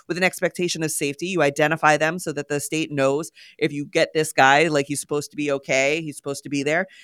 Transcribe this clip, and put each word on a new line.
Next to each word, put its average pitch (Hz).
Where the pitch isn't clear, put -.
with 165
an 180
expectation 175
of 156
safety. 147
You 185
identify 151
them 156
so 170
that 143
the 147
state 156
knows 139
if 151
you 143
get 156
this 156
guy, 143
like, 143
he's 143
supposed 147
to -
be 143
okay, 139
he's 151
supposed -
to -
be 139
there. 165